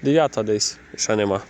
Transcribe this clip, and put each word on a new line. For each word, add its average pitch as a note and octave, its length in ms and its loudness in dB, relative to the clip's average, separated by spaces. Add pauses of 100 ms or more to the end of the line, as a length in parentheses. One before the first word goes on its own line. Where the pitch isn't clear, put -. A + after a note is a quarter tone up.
дев'ята C#3 400 2
десь, G#2+ 360 -2 (160)
і - 40 -16
ще A2 180 0
нема. G2+ 340 0